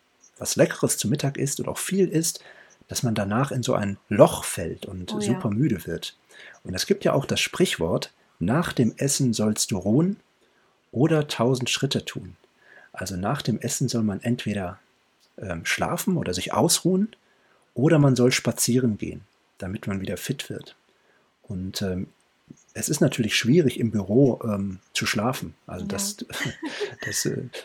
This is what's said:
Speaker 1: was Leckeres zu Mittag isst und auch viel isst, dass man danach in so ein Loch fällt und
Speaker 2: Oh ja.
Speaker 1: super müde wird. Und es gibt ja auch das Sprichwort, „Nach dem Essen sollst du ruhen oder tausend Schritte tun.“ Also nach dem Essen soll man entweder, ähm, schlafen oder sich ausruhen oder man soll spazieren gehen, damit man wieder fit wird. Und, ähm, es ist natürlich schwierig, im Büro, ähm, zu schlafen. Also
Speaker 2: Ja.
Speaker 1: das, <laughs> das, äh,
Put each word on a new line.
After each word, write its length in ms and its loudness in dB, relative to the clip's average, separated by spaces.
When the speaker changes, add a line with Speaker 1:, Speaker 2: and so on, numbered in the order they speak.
Speaker 1:
was 180 -4
Leckeres 420 2
zu 100 -2
Mittag 280 0
isst 240 -2
und 80 -6
auch 100 -6
viel 300 2
isst, 340 -2
dass 140 -6
man 120 2
danach 380 0
in 100 -2
so 120 0
ein 240 -2
Loch 360 6
fällt 420 -6
und 280 -10
Speaker 2:
Oh 40 -4
ja. 80 -2
Speaker 1:
super 240 0
müde 360 0
wird. 300 -8
Und 100 -8
es 120 -4
gibt 180 0
ja 80 4
auch 140 2
das 140 0
Sprichwort, 720 0
„Nach 320 0
dem 240 2
Essen 380 0
sollst 380 0
du 60 -2
ruhen 400 2
oder 360 2
tausend 400 0
Schritte 380 -2
tun.“ 300 -12
Also 240 -8
nach 260 -2
dem 180 0
Essen 280 -2
soll 160 0
man 180 -2
entweder, 560 -4
ähm, 300 -8
schlafen 500 -2
oder 160 -2
sich 220 -4
ausruhen 560 2
oder 240 4
man 180 8
soll 160 6
spazieren 640 2
gehen, 260 -8
damit 280 -8
man 140 -2
wieder 160 -6
fit 320 -6
wird. 260 -12
Und, 400 -6
ähm, 240 -2
es 140 -6
ist 120 0
natürlich 360 2
schwierig, 440 4
im 100 2
Büro, 540 4
ähm, 340 -4
zu 120 -2
schlafen. 480 -2
Also 180 -10
Speaker 2:
Ja. 60 -6
Speaker 1:
das, 260 -4
<laughs> 440 -8
das, 220 -4
äh, 160 -4